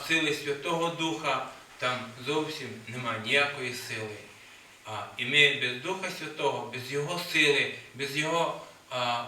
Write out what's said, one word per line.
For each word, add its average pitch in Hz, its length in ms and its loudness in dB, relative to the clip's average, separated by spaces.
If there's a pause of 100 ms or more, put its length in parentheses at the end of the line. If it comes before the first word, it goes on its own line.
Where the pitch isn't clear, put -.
сили 156 260 4
Святого 165 560 0
Духа, 160 580 0 (300)
там 123 220 0 (260)
зовсім 143 440 -2 (180)
нема 120 280 -2 (100)
ніякої 131 480 2
сили. 110 440 -6 (680)
А, 104 200 -6 (120)
і 120 80 -2
ми 143 360 6
без 123 200 -2
Духа 190 280 -4 (100)
Святого, 143 540 -2
без 123 180 -6
Його 143 300 -2 (100)
сили, 143 420 6 (220)
без 139 220 -2
Його, 127 440 2 (280)
а, 123 380 0